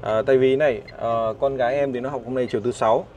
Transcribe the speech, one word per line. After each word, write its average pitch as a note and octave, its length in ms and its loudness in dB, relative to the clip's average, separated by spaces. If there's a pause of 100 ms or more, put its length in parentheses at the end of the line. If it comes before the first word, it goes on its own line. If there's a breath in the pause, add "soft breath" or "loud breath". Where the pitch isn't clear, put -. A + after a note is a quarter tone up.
Ờ, A2 220 0
tại C3 160 4
vì C3 180 4
này, C3+ 260 0 (140)
ờ, A2+ 440 -2
con C#3 160 0
gái B2 180 0
em C#3+ 180 -2
thì A#2+ 80 -4
nó C3 100 -6
học C3+ 140 -6
hôm B2 100 -8
nay B2+ 160 -2
chiều A2+ 100 0
thứ A#2+ 120 -2
sáu. A#2+ 320 2 (120)